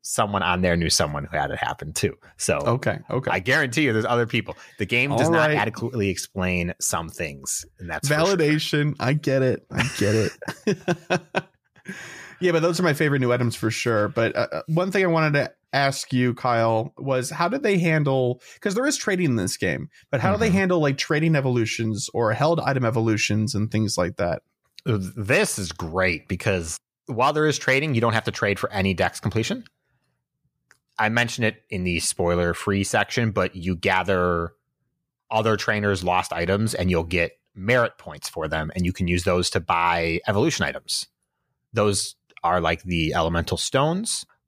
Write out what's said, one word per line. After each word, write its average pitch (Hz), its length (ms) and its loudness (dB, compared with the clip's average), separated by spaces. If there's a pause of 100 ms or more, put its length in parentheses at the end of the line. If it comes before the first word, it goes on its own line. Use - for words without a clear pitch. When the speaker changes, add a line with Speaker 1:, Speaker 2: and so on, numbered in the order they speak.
Speaker 1:
someone 101 400 -2
on 90 200 2
there 87 160 4
knew 82 120 0
someone 73 360 0
who 78 120 -6
had 69 140 -2
it 67 80 -6
happen 73 340 -6
too. - 240 -2 (200)
So - 220 -2
Speaker 2:
Okay, 117 400 -2 (100)
okay. 127 220 -4
Speaker 1:
I 95 80 0
guarantee 131 440 0
you 123 100 2
there's 110 120 0
other 120 200 2
people. 104 300 -4 (240)
The 104 60 -2
game 123 260 0
does 131 160 2
Speaker 2:
All 165 60 2
Speaker 1:
not 156 160 2
Speaker 2:
right. 151 80 0
Speaker 1:
adequately 110 520 -2
explain 90 680 -2
some 82 300 -4
things, 73 560 -10 (120)
and 87 120 -12
that's 151 180 -6
for 147 80 0
sure. 160 100 2 (120)
Speaker 2:
Validation. 151 600 0
I 127 140 0
get 135 280 0
it. 127 300 0
I - 120 0 (140)
get 101 180 2
it. - 1300 -2
<laughs> - 40 -20 (920)
Yeah, 175 120 2
but 160 100 2
those 170 160 2
are 185 60 0
my 160 100 4
favorite 143 260 2
new 123 120 2
items 120 240 2
for 110 160 0
sure. 107 380 2
But, 117 260 0
uh, - 160 0
uh, 78 160 -6
one 175 240 0
thing 190 120 2
I 185 40 4
wanted 160 260 2
to 143 200 0 (180)
ask 139 400 0
you, 123 220 2
Kyle, 117 640 0
was 131 320 -2
how 160 180 -2
did 277 160 -2
they 202 140 2
handle, 143 640 2 (180)
'cause 196 160 -2
there 254 100 0
is 302 120 0
trading 185 300 0
in 123 100 2
this 95 180 -2
game, 82 320 -2 (240)
but 131 80 0
how 190 140 2
do 208 40 0
they 220 120 2
Speaker 1:
Mm-hmm. 180 80 4
Speaker 2:
handle, 185 240 2
like, 139 160 2
trading 160 400 2
evolutions 117 760 0
or 110 200 0
held 156 260 2
item 135 240 0
evolutions 110 720 0
and 104 160 -2
things 107 260 0
like 87 200 -2
that? 87 260 -2 (420)
Speaker 1:
This 110 720 0
is 87 140 -6
great 87 560 -2
because 90 500 -2 (280)
while 127 260 2
there 151 160 2
is 147 100 2
trading, 135 380 0
you 113 60 4
don't 117 120 4
have 110 120 0
to 104 60 -2
trade 101 280 0
for - 140 -2
any 98 200 2
dex 87 280 0
completion. 117 420 -2 (1400)
I 107 100 2
mentioned 120 360 0
it 113 240 -2
in 90 160 -4
the 87 160 0
spoiler-free 87 840 0
section, 110 480 0
but 95 240 0
you 90 220 -2
gather 90 760 0 (800)
other 110 240 4
trainers' 101 480 0
lost 90 300 0
items 95 400 0
and 92 180 0
you'll 82 140 2
get 85 340 -2 (160)
merit 117 420 0
points 76 300 -14
for 80 220 -6
them, 80 260 -4
and 90 100 0
you 87 60 0
can 90 160 -2
use 87 160 0
those 90 280 2
to 87 100 -2
buy 85 680 2
evolution 107 380 0
items. - 420 -6 (640)
Those 104 440 0 (280)
are, 87 160 2
like, 82 240 0
the 82 300 0
elemental 85 440 0
stones, 160 680 -2 (220)